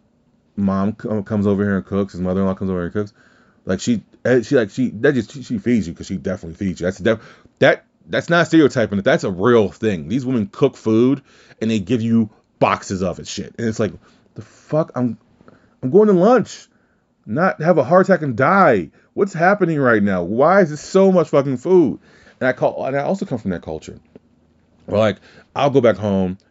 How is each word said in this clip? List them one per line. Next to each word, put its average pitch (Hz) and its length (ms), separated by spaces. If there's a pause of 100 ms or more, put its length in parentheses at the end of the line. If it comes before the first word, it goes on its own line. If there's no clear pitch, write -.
(560)
mom 98 380
co-, 107 300
comes 101 220
over 101 160
here 101 140
and 92 100
cooks, 98 280
his 87 80
mother-in-law 95 340
comes 95 160
over 90 120
and 85 100
cooks, 104 200 (520)
like, - 160
she, 117 220 (200)
eh, 120 180
she, 123 140
like, 113 140
she, 123 200
that 131 240
just, 117 200
she, 127 100
she 120 140
feeds 101 300
you, 85 60
'cause - 140
she 98 100
definitely 82 380
feeds 95 240
you. 85 60
That's 92 120
def-, 110 220 (400)
that, 151 260 (220)
that's 110 220
not 170 180
stereotyping. 120 540
That's 131 220
a 113 80
real 101 380
thing. 90 380
These 117 180
women 120 260
cook 131 260
food, 123 440 (400)
and 113 100
they 110 80
give 110 220
you 113 280 (300)
boxes 101 420
of 87 180
it, - 80
shit. - 300
And 117 100
it's 110 120
like, 101 140 (420)
the 113 60
fuck? - 540
I'm, 123 220 (640)
I'm 131 100
going 208 160
to 208 60
lunch, 196 540 (580)
not 156 360
have 165 160
a 139 60
heart 180 240
attack 185 140
and 139 140
die. 131 560 (220)
What's - 200
happening 170 460
right 120 220
now? 98 220
Why 139 380
is 165 80
there 151 80
so 190 340
much 170 180
fucking 139 280
food? 165 420 (400)
And 127 80
I 127 60
call, 123 320
and 135 100
I 139 60
also 185 240
come 135 120
from 104 140
that 85 100
culture. - 380 (840)
Where, 101 140
like, 104 180 (380)
I'll 139 160
go 131 100
back 110 160
home, 95 400 (140)